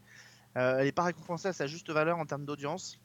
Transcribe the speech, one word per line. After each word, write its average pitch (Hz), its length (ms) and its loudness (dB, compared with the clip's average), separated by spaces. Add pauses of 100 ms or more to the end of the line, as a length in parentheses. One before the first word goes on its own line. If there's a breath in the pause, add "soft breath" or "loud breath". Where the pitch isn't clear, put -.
(560 loud breath)
Euh, 127 220 4
elle 139 80 6
est 139 60 2
pas 175 120 2
récompensée 170 440 -4
à 180 40 -2
sa 151 140 -2
juste 165 240 -8
valeur 156 280 2
en 156 80 -4
termes 143 180 -4
d'audience. 143 600 -6